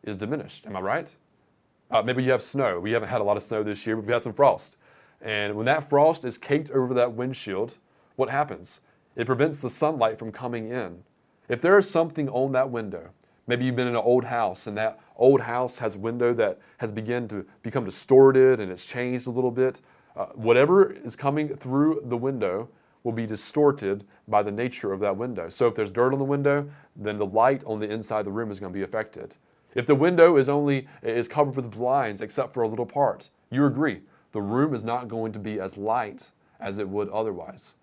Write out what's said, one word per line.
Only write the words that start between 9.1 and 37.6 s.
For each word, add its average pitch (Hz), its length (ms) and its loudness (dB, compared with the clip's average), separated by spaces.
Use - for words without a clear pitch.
It 117 100 -4
prevents 139 360 0
the 123 80 -6
sunlight 117 500 -2
from 113 120 -10
coming 117 380 -8
in. 92 340 -8
If 120 140 -4
there 190 160 8
is 196 120 4
something 160 400 0
on 131 220 -2
that 131 180 0
window, 95 400 -8
maybe 120 180 0
you've 123 120 0
been 123 100 0
in 120 80 0
an 110 60 2
old 120 240 4
house 113 420 -4
and 104 100 -8
that 110 220 -4
old 127 260 6
house 120 380 -4
has 104 180 -4
window 120 360 0
that 107 260 0
has 110 140 -6
begun 113 380 -6
to 104 160 -10
become 117 220 -4
distorted 131 720 8
and 92 120 -6
it's 90 140 -12
changed 123 400 -6
a 127 60 -8
little 123 200 -2
bit, 127 300 -2
uh, 98 140 -4
whatever 143 580 6
is - 240 -12
coming 143 400 -2
through 147 480 0
the 120 140 -4
window 117 500 -4
will 117 100 -2
be 113 120 -4
distorted 107 800 0
by 104 160 2
the 101 80 -4
nature 113 400 -6
of 98 80 -4
that 101 160 0
window. 101 320 -8
So 120 220 0
if - 60 -2
there's 107 160 -2
dirt 120 200 2
on 139 80 -2
the 139 60 0
window, 143 420 0
then 104 240 -6
the 104 80 0
light 117 380 2
on 110 160 -6
the 104 100 -4
inside 110 300 -4
of 101 60 -4
the 101 80 -6
room 110 180 -6
is 95 80 -10
gonna 92 140 -10
be 98 80 -6
affected. - 560 -8
If 123 120 -2
the 147 80 8
window 170 400 6
is 135 140 4
only, 143 400 0
is 117 280 -2
covered 143 260 0
with 120 160 -6
blinds 117 480 -2
except 117 340 -6
for 120 100 -2
a 110 40 0
little 113 180 -4
part, 131 440 -2
you 139 160 2
agree, 131 360 0
the 107 80 -4
room 127 320 0
is 110 100 -6
not 120 240 -6
going 110 240 -6
to 107 80 -12
be 107 180 -8
as 95 200 -8
light 107 540 -6
as 98 200 -8
it 98 100 -6
would 101 180 -4
otherwise. 95 760 -8